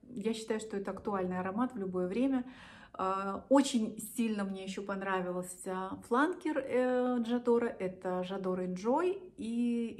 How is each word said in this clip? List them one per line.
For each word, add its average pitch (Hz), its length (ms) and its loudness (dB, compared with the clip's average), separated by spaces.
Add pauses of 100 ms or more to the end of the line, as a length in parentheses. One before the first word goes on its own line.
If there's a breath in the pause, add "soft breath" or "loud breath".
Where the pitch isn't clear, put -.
я 214 260 -2
считаю, 220 260 -2
что - 160 -6
это 196 140 -4
актуальный 190 480 -2
аромат 202 360 -2
в 240 40 -6
любое 185 300 0
время. 247 360 2 (500 loud breath)
А, 196 560 0
очень 247 480 6 (180)
сильно 214 280 2
мне 190 200 -4
ещё 196 180 -6
понравился 185 1080 -2 (180)
фланкер, 302 500 2
э, 247 640 2
Джадора. 240 460 4
Это 185 560 -2
Жадор 185 380 -2
Enjoy 247 760 0
и 233 640 0